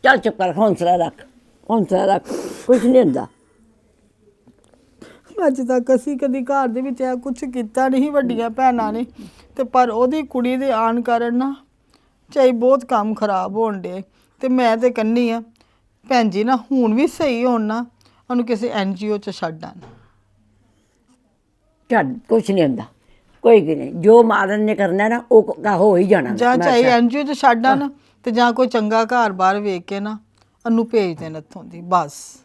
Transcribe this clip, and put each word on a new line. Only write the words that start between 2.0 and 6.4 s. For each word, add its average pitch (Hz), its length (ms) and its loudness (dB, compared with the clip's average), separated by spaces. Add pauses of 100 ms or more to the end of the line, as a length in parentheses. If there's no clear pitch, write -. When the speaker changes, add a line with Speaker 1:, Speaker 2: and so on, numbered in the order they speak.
Speaker 1:
ਰੱਖ, 196 180 0 (440)
ਕੁਛ 240 180 4
ਨਹੀਂ 254 180 6
ਹੁੰਦਾ। 135 240 0 (2250)
Speaker 2:
ਅੱਜ 262 220 0
ਤੱਕ 254 260 2
ਅਸੀਂ 254 240 -2
ਕਦੀ 262 240 -4